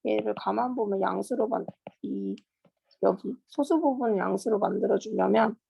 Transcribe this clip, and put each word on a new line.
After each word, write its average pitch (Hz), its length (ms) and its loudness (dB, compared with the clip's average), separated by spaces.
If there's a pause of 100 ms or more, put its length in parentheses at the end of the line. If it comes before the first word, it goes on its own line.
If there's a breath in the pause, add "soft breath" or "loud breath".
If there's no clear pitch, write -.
얘를 214 280 0
가만 226 400 -2
보면 202 280 0
양수로 202 460 0
만-, 190 180 -2 (360)
이, 196 320 -4 (680)
여기 196 320 2 (140)
소수 294 320 0
부분을 254 360 2
양수로 196 420 0
만들어주려면 214 960 2 (140)